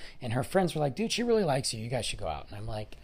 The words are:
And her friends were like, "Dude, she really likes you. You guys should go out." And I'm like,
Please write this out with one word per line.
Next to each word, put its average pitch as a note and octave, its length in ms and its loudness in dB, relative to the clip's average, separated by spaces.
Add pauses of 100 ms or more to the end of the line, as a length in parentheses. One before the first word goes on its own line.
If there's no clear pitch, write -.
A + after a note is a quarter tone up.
(220)
And A#2+ 120 0
her B2+ 100 2
friends F#3 300 4
were D#3 60 0
like, C#3+ 140 2
"Dude, A3 160 0
she A#3+ 140 0
really A3+ 180 4
likes C#3 320 2
you. A2 80 -6
You A#2 60 -6
guys A#2+ 180 0
should G#2+ 140 -4
go F#2+ 80 -4
out." C#2+ 200 -4
And - 80 -10
I'm G2+ 100 -6
like, G#2+ 380 -6